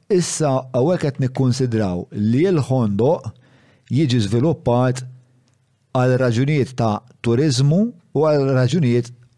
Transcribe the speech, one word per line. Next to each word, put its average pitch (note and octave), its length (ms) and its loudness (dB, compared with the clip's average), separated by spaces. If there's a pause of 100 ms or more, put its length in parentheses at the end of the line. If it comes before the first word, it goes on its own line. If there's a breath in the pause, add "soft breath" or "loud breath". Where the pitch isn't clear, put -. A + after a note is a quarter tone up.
issa D#3+ 460 0 (180)
hawnhekk D#3 320 0
qed C#3 160 -4
nikkunsidraw A#2+ 840 -2 (100)
li A#2 320 2
l-Hondo B2+ 680 0 (720 soft breath)
jiġi B2 340 0
żviluppat B2+ 800 0 (920)
għal B2+ 240 2
raġunijiet C3 580 0
ta' G#2+ 220 0 (220)
turizmu C#3 600 2 (300)
u C#3+ 160 0
għal C#3 280 2
raġunijiet B2+ 560 0 (280)